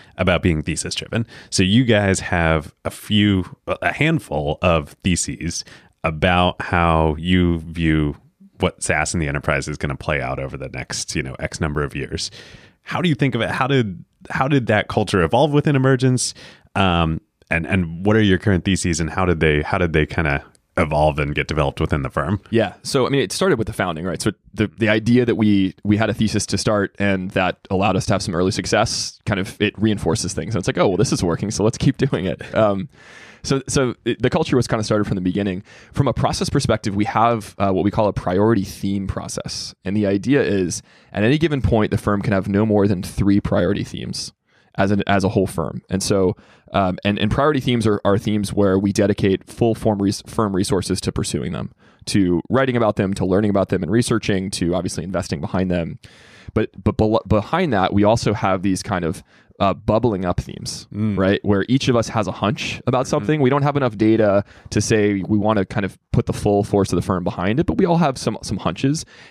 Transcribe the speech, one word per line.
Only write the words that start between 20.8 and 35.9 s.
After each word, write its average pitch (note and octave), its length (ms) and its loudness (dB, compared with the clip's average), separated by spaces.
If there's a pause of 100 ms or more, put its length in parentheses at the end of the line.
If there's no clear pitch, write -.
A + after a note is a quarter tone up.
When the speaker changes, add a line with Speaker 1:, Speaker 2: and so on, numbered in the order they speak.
Speaker 1:
and C#2+ 160 -2
get C#2+ 120 -2
developed D2 320 -2
within D#2 220 0
the C2 80 -6
firm? D#2 400 -2
Speaker 2:
Yeah. G#2+ 320 0
So, B2+ 240 0
I - 60 -2
mean, C#3 100 2
it F#2+ 100 -4
started F3 280 0
with G#2+ 80 -4
the G#2+ 60 -8
founding, F2 320 -4
right? E2 140 -4
So F3 120 0 (240)
the, G#2+ 120 0 (120)
the G#2+ 100 2
idea A2+ 340 4
that A2+ 120 2
we, G2+ 480 2
we G2+ 140 2
had G#2+ 120 0
a G2+ 60 -4
thesis G#2+ 320 -2
to G2 100 -2
start G#2 400 -2
and G2 340 -2
that F2+ 280 -2 (100)
allowed F#2+ 260 0
us F#2+ 120 -2
to G#2+ 60 0
have F#2 100 0
some G2 100 -6
early F#2 160 0
success, - 800 -2
kind G2+ 120 0
of, F#2+ 220 -8
it G#2 160 0
reinforces F#2+ 560 0
things. - 220 -6
And F2+ 60 -2
it's - 60 -4
like, C3 120 -2
"Oh, C#3 80 4
well, F#2 100 2
this G#2+ 140 2
is - 120 0
working, F2 280 -2
so - 120 -2
let's A#2 140 0
keep - 200 2
doing G#2+ 280 -2
it." - 300 -6
Um, G2+ 340 2 (540)
so, C#3 240 0
so C3 260 0 (100)
it, - 160 -2
the B2+ 120 0
culture - 240 0
was A#2+ 120 4
kinda A2 160 -2
started G#2 220 0
from - 80 -4
the F#2+ 80 -2
beginning. F#2+ 400 -2 (300)